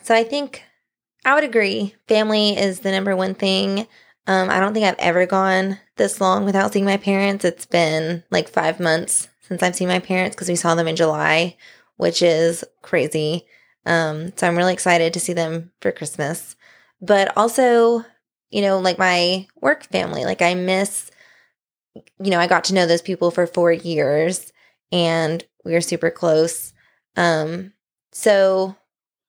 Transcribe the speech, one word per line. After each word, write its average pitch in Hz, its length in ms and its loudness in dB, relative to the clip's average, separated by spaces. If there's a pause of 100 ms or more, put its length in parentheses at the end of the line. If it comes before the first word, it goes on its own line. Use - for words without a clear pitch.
so 233 100 0
I 226 100 4
think 277 400 -8 (640)
I 262 100 4
would 302 80 4
agree. 214 520 -2 (120)
Family 214 500 2
is 190 240 -2
the 196 100 -2
number 190 240 -2
one 185 180 -2
thing. 196 540 -2 (400)
Um, 185 220 0
I - 100 0
don't 202 140 0
think 214 120 0
I've 185 140 0
ever 180 260 2
gone 190 540 0 (180)
this 202 240 -2
long 196 240 2
without 196 280 0
seeing 196 120 0
my 196 120 2
parents. 196 460 0
It's 175 220 -4
been, 160 640 0
like, 170 180 -2
five 160 300 0
months 165 480 -2 (200)
since 180 160 -8
I've 180 120 0
seen 180 140 -2
my 180 100 0
parents 185 360 -2
'cause 180 120 -10
we 180 80 -2
saw 170 200 0
them 165 120 0
in 160 80 -2
July, 160 640 0 (400)
which 170 240 0
is 165 420 2 (180)
crazy. 160 640 -4 (400)
Um, 165 520 -2
so 185 100 0
I'm 170 80 0
really 180 180 2
excited 170 400 2
to 180 60 -6
see 175 140 -4
them 165 380 -4 (100)
for 196 100 0
Christmas. 151 640 -8 (460)
But 196 340 2
also, 233 720 2 (440)
you 208 120 -2
know, 196 180 2
like, 180 180 0
my 180 500 0 (120)
work 285 260 0
family, 165 380 -4
like, 190 180 -4
I 175 120 2
miss, 185 560 -2 (840)
you - 360 -8
know, 175 80 2
I 175 80 2
got 180 180 2
to 185 80 -2
know 185 120 2
those 170 160 2
people 175 300 -2
for 175 160 0
four 170 240 2
years 160 800 -2 (400)
and 165 520 0 (220)
we 165 100 -2
are 170 60 2
super 165 300 -2
close. 165 600 0 (440)
Um, 170 560 -2 (380)
so 190 640 2 (540)